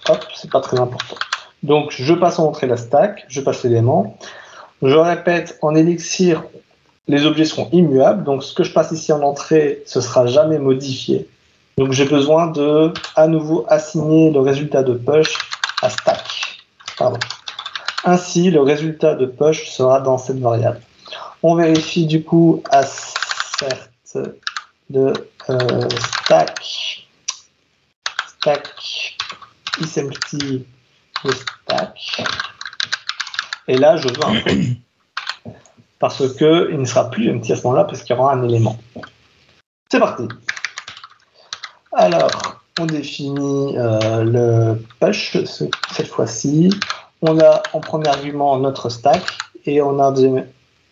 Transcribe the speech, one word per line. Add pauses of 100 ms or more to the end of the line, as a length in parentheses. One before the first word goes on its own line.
hop,
c'est
pas
très
important. (460)
Donc,
je
passe
en
entrée
la
stack,
je
passe
l'élément. (640)
Je
répète,
en
Elixir, (640)
les
objets
seront
immuables.
Donc,
ce
que
je
passe
ici
en
entrée,
ce
sera
jamais
modifié. (500)
Donc,
j'ai
besoin
de, (240)
à
nouveau,
assigner
le
résultat
de
push (480)
à
stack. (400)
Pardon. (840)
Ainsi,
le
résultat
de
push
sera
dans
cette
variable. (600)
On
vérifie
du
coup
assert (1040)
de, (360)
euh, (360)
stack, (1700)
stack (1120)
is
empty (580)
de
stack. (1500)
Et
là,
je
veux
un
faux. (1500)
Parce
que
il
ne
sera
plus
empty
à
ce
moment-là,
parce
qu'il
y
aura
un
élément. (1120)
C'est
parti. (1600)
Alors, (180)
on
définit,
euh,
le (180)
push,
ce, (260)
cette
fois-ci. (520)
On
a (120)
en
premier
argument
notre
stack (440)
et
on
a
en
deuxième, (440)